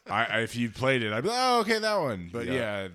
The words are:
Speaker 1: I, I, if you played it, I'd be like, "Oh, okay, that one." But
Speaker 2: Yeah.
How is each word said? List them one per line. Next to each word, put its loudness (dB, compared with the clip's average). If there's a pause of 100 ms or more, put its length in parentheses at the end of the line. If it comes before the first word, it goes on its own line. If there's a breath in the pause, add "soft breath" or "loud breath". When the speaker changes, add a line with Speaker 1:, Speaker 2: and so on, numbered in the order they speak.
Speaker 1:
I, 2
I, 0
if -4
you -2
played 2
it, -2
I'd 0
be -2
like, 0
"Oh, 4
okay, 2
that 0
one." -2
But -4
Speaker 2:
Yeah. -2